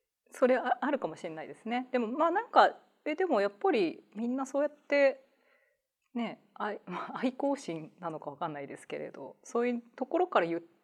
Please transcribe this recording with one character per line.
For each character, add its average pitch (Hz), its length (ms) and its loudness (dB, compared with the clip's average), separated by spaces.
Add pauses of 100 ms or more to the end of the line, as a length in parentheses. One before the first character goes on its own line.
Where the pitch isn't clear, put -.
(380)
そ 247 100 6
れ 247 100 6
あ、 740 240 0
あ 269 100 0
る 277 80 0
か - 80 -4
も 156 80 -8
し - 80 -14
れ 175 60 -6
な 156 140 -10
い 123 40 -12
で 147 80 -12
す - 80 -20
ね。 247 300 -4
で 247 60 4
も、 226 80 0
ま 302 180 0
あ、 339 60 4
な 392 100 0
ん 494 80 -6
か、 - 260 8 (300)
え、 302 100 -2
で 370 100 0
も 277 140 2
や 202 80 4
っ 202 40 -4
ぱ 392 200 0
り 196 320 0 (100)
み 226 140 -4
ん 247 80 -2
な 269 100 -4
そ 277 140 -2
う 294 40 2
や 302 40 2
っ 294 40 -6
て、 277 500 2 (920)
ね、 226 280 -6 (140)
愛、 208 320 -6
ま 180 260 -8
あ、 247 60 -8
愛 254 120 -2
好 277 240 -2
心 165 340 -8 (120)
な 175 80 -6
の 156 100 -8
か 147 120 -12
わ 143 40 -12
か 170 120 -6
ん 151 60 -6
な 143 60 -8
い 143 80 -10
で - 80 -12
す - 100 -18
け 147 140 -8
れ 151 120 -10
ど、 - 340 -14
そ 240 160 -2
う 240 80 0
い 240 80 -2
う 233 40 -8 (140)
と 254 100 -6
こ - 120 0
ろ 349 100 2
か 214 140 2
ら 170 40 2
言 170 120 -2
っ 170 40 -8 (220)